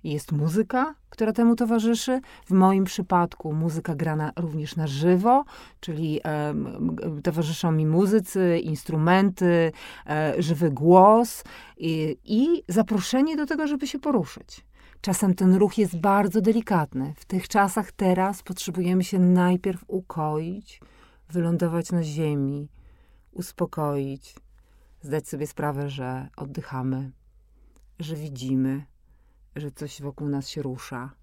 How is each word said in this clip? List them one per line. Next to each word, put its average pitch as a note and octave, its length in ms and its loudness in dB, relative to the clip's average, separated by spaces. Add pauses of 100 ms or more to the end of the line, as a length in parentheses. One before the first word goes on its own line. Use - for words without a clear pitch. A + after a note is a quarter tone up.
jest D3 280 -6
muzyka, A3 640 0 (140)
która A3 240 -2
temu A#3 220 4
towarzyszy. A#3 680 0 (240)
W - 60 -4
moim F#3+ 320 6
przypadku F3 680 -2
muzyka D#3+ 420 -2
grana D3+ 400 -2
również D#3 400 -6
na D#3+ 120 -2
żywo, F3+ 560 4 (360)
czyli, D#3 440 -4
em, D3+ 720 -4
g-, D3+ 260 -8
towarzyszą E3 500 -2
mi D#3 140 2
muzycy, F#3 760 2
instrumenty, E3+ 1080 2 (360)
e, D3+ 340 -2
żywy D#3+ 300 0
głos F#3 720 6 (340)
i, D#3+ 480 -4
i C#4+ 420 0
zaproszenie A3 680 0
do D4+ 80 -2
tego, D#4 220 -2
żeby C#4+ 200 -4
się C#4 120 -8
poruszyć. - 680 -4 (360)
Czasem F#3+ 340 0
ten F#3 200 6
ruch G3+ 220 4
jest F#3 200 2
bardzo G3+ 440 2
delikatny. E3+ 760 0
W - 80 -20
tych F#3 220 -4
czasach G3+ 440 0
teraz F#3 520 0
potrzebujemy F3+ 600 -2
się F#3+ 160 0
najpierw F3+ 680 4
ukoić, E3 920 -6 (480)
wylądować E3+ 640 0
na E3+ 120 0
ziemi, D3 680 -4 (600)
uspokoić, C#3+ 1040 -6 (680)
zdać D3+ 260 -6
sobie D3 200 -8
sprawę, C#3+ 420 -6
że C3 480 -8
oddychamy, C3 720 -6 (880)
że D#3+ 160 -8
widzimy, C3+ 720 -4 (680)
że D3 160 -10
coś D3 300 -12
wokół C#3+ 280 -8
nas C#3 200 -4
się D#3 120 -8
rusza B2+ 480 -10 (140)